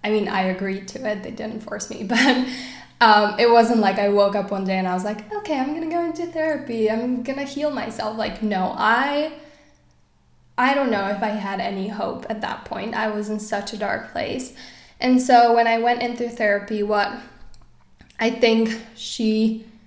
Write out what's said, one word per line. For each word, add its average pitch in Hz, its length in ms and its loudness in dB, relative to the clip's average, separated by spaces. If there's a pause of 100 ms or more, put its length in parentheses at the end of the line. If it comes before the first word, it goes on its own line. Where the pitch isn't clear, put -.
I 214 60 -2
mean, 214 180 2
I 190 160 -2
agreed 190 460 -4
to - 200 -8
it. 202 140 -6
They - 80 -10
didn't 220 300 -8
force - 280 -10
me, - 140 -10
<laughs> 190 60 -8
but, 254 380 2 (540)
um, 208 380 6
it 233 100 6
wasn't 233 300 6
like 196 200 2
I 202 100 2
woke 202 260 4
up 196 160 -2
one 196 120 -4
day 190 140 0
and 185 100 0
I 180 60 0
was 185 100 -2
like, 208 300 -8
"Okay, 403 260 -4
I'm 277 140 -2
gonna 330 160 -4
go 339 140 0
into 339 240 -4
therapy. 294 640 -2
I'm 247 340 -2
gonna 277 200 -6
heal 285 280 -4
myself." 220 460 -6
Like, - 240 -4
no, 202 360 0
I, 285 560 2 (1200)
I 254 160 4
don't 277 180 2
know 196 160 0
if 202 140 -4
I 220 80 -2
had 196 300 -4
any 196 300 -4
hope 196 400 -6
at 214 120 -6
that - 240 -8
point. 202 300 -8
I 214 140 0
was 208 200 -4
in 214 100 -2
such 202 340 -6
a 208 40 -10
dark 202 340 -4
place. - 420 -6 (460)
And 254 220 4
so 240 320 8
when 233 140 4
I 226 120 2
went 240 220 2
into 240 280 -4
therapy, 208 540 -2
what 208 280 0 (1040)
I 226 120 2
think 226 520 2 (140)
she 220 680 0 (220)